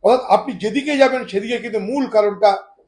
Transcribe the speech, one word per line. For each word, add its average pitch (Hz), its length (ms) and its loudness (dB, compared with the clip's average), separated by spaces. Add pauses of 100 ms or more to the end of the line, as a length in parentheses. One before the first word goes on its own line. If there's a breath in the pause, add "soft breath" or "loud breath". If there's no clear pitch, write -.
অর্থাৎ, 247 260 2
আপনি 220 240 2
যেদিকে 269 440 -2
যাবেন, 254 300 0
সেদিকে 208 300 -4
কিন্তু 214 220 -6
মূল 247 280 -4
কারণটা 208 560 2 (240)